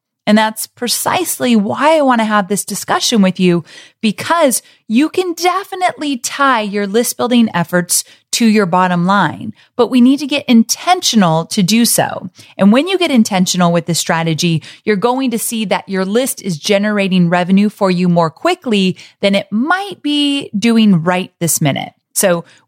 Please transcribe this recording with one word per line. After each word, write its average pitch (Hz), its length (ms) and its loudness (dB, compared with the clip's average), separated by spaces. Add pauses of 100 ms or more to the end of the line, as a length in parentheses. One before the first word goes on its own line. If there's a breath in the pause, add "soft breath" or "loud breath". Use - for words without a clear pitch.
(280)
And 214 100 4
that's 220 300 -2
precisely - 880 -4
why 247 420 0
I 302 40 2
want 254 180 2
to 220 60 0
have 208 240 0
this 202 160 -4
discussion 214 560 -2
with 185 180 2
you, 175 240 2 (380 loud breath)
because 277 600 0 (280 soft breath)
you 254 180 0
can 359 280 -4
definitely 349 800 -4
tie 262 440 0
your 202 240 -4
list 226 300 -2
building 240 380 4
efforts 175 500 -2 (300 soft breath)
to 233 120 0
your 214 200 4
bottom 180 400 0
line, 190 480 -2 (240 soft breath)
but 240 100 2
we 254 140 2
need 262 180 4
to 294 80 -8
get 285 220 -4
intentional 226 960 2
to - 180 -2
do 220 220 2
so. - 440 -2 (280 loud breath)
And 202 160 4
when 302 160 2
you 381 80 0
get 349 120 0
intentional 185 640 0
with 170 140 0
the 165 100 -4
strategy, 165 680 -2 (200 loud breath)
you're 214 140 0
going 247 340 -2
to 226 80 -2
see 220 260 -6
that 185 220 -4
your 190 160 -2
list 226 380 -2
is 170 160 -6
generating 196 720 0
revenue 190 400 2
for 196 200 -2
you 180 200 0
more 170 200 2
quickly 214 680 -2 (240 loud breath)
than 202 120 2
it - 160 -2
might 359 520 -4
be 285 560 -2
doing 214 460 4
right 180 360 -2
this 165 220 -2
minute. 135 320 -4 (200)
So 175 320 0 (220 soft breath)